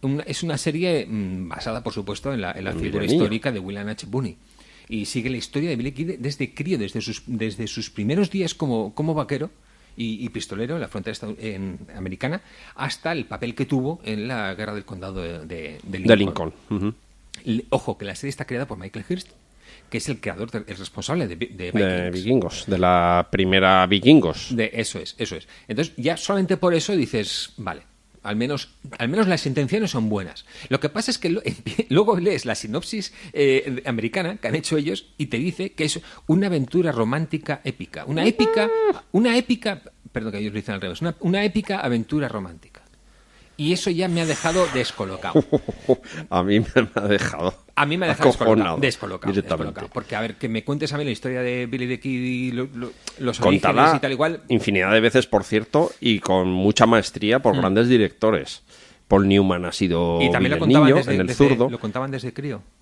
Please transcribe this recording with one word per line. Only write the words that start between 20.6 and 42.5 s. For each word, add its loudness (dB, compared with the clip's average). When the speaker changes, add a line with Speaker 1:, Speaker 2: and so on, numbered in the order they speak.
Speaker 1:
el -12
responsable -4
de, -8
de -6
Vikings. -10
Speaker 2:
De 0
Vikingos, -2
de -2
la 4
primera 6
Vikingos. 6
Speaker 1:
De, 0
eso -4
es, -12
eso -6
es. -14
Entonces, -4
ya -2
solamente 0
por 2
eso 0
dices, -2
vale, -8
al -4
menos, -2
al -2
menos 2
las 0
intenciones 0
son 0
buenas. -4
Lo 0
que -2
pasa -4
es -2
que -2
lo-, -4
<laughs> -2
luego 4
lees 0
la -2
sinopsis, -6
eh, 2
americana -2
que -8
han -2
hecho 0
ellos -2
y -4
te -4
dice -4
que -4
es -2
una 4
aventura 0
romántica -2
épica. -10
Una 0
épica, 2
una 4
épica, -2
perdón -6
que -6
ellos -4
lo -4
dicen -6
al -6
revés, -8
una, -4
una 2
épica -2
aventura 0
romántica. -12